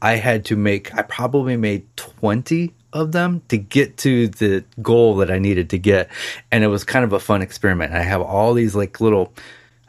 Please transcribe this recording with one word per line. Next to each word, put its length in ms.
I 140
had 300
to 100
make, 400
I 60
probably 540
made 280
twenty 800
of 200
them 360
to 80
get 400
to 320
the 340
goal 340
that 140
I 80
needed 320
to 80
get. 320
And 120
it 40
was 180
kind 220
of 80
a 40
fun 220
experiment. 540
I 80
have 180
all 320
these, 220
like, 260
little, 320